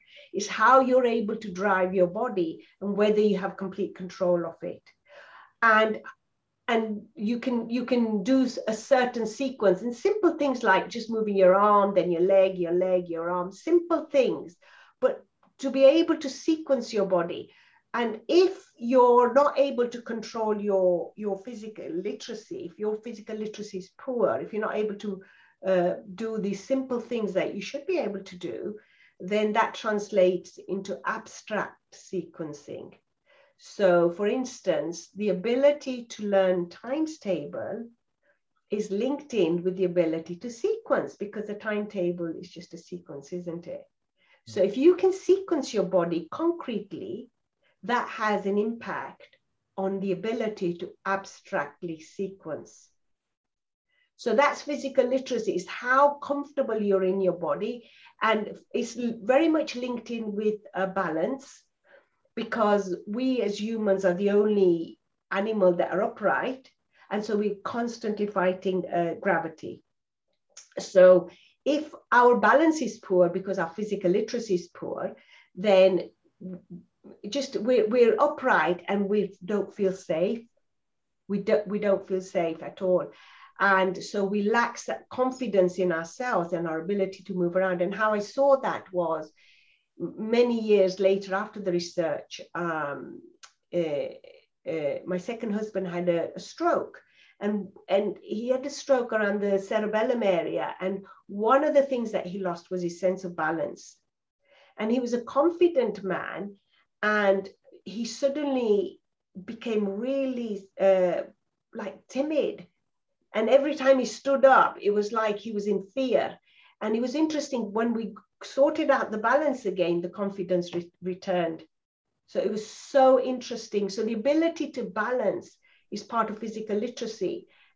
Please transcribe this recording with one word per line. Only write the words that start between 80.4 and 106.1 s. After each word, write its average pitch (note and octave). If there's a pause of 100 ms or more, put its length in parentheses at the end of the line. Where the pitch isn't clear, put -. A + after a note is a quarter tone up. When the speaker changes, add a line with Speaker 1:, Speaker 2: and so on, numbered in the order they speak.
Speaker 1:
We G3
don't, G#3+
we G3+
don't F#3+
feel F#3
safe E3+
at -
all. F3+ (480)
And F#3+
so G3+
we G3+
lack A#3
that -
confidence G#3
in F3+
ourselves F3
and E3+
our D#3+
ability F#3+
to G3
move F3
around. F#3
And F#3+
how G#3+
I G#3
saw C4+
that F#3
was D#3+ (720)
m-, E3+
many A#3
years G3+
later F#3+
after G#3+
the F#3+
research, F3 (140)
um, D#3 (520)
uh, -
uh, D3+
my F3+
second A#3
husband G#3
had F3
a, E3+
a -
stroke. - (400)
And, G#3 (200)
and G3
he A3+
had C4
a C#4+
stroke B3+
around G#3
the G3
cerebellum A3
area. D#3+
And G3 (220)
one A3
of D4
the C#4+
things A#3+
that F#3+
he F3+
lost F3
was F#3
his F3
sense F#3
of F3
balance. D#3+ (800)
And A3
he B3
was A#3
a A#3+
confident C4+
man. F#3+ (460)